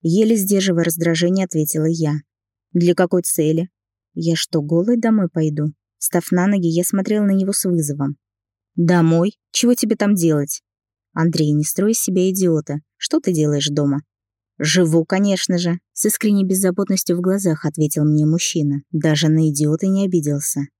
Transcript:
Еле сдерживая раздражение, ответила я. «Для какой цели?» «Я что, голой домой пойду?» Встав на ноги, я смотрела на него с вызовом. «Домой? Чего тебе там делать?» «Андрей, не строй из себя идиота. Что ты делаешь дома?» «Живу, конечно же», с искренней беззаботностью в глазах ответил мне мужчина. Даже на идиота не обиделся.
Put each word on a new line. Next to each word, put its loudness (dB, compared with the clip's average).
Еле 2
сдерживая 0
раздражение, 0
ответила -2
я. 0
«Для 2
какой 0
цели?» -2
«Я -2
что, -4
голой 0
домой 2
пойду?» -2
Встав -2
на 2
ноги, 0
я 0
смотрела -2
на 2
него 0
с -4
вызовом. -2
«Домой? 2
Чего 2
тебе 0
там 2
делать?» 0
«Андрей, 0
не 2
строй -2
из -2
себя 0
идиота. 0
Что -2
ты -2
делаешь 0
дома?» 0
«Живу, 2
конечно 0
же», -2
с -4
искренней 2
беззаботностью 0
в -4
глазах 0
ответил 0
мне 4
мужчина. -2
Даже 0
на 4
идиота -2
не 0
обиделся. -2